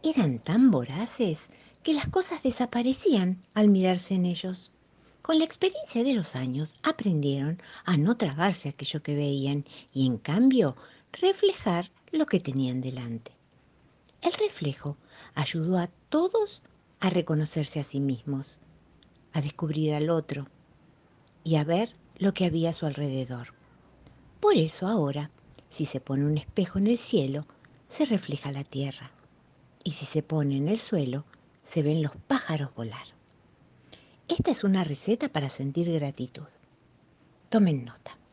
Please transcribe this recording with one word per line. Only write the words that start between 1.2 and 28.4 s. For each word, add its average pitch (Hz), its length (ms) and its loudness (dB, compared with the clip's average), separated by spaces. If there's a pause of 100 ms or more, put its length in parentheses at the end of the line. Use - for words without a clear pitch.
que 320 120 2
las 285 140 -2
cosas 359 340 -2
desaparecían 240 960 0 (160)
al 214 160 6
mirarse 185 440 4
en 180 120 2
ellos. 185 440 -6 (520)
Con 320 160 2
la 320 80 4
experiencia 370 580 -2
de 277 80 4
los 185 240 0
años 131 460 -4
aprendieron 151 800 0 (240)
a 180 100 2
no 165 220 4
tragarse 160 500 0
aquello 147 340 -8
que 147 120 -4
veían 143 500 -2 (300)
y, 131 120 2
en 120 120 0
cambio, 220 580 4 (360)
reflejar 359 800 0 (220)
lo 311 140 2
que 190 140 2
tenían 131 400 -2
delante. 123 520 -8 (880)
El 349 120 0
reflejo 143 640 -4 (380)
ayudó 160 440 0
a 175 100 -2 (200)
todos 381 540 0 (360)
a 190 120 0
reconocerse 156 680 -2
a 139 40 -6
sí 139 160 -6
mismos, 135 580 -4 (760)
a 156 80 -2
descubrir 151 540 -2
al 151 160 0
otro 143 380 -2 (960)
y 160 120 2
a 147 80 2
ver 180 300 0 (240)
lo 190 160 2
que 185 100 2
había 165 260 2
a 160 40 -6
su 165 120 -6
alrededor. 131 680 -4 (840)
Por 415 160 6
eso 160 320 0
ahora, 147 420 0 (380)
si - 160 -6
se 135 160 -6
pone 139 240 -2
un 151 140 0
espejo 190 400 -4
en 202 100 2
el 240 100 2
cielo, 143 480 -2 (440)
se 302 160 -2
refleja 160 440 -4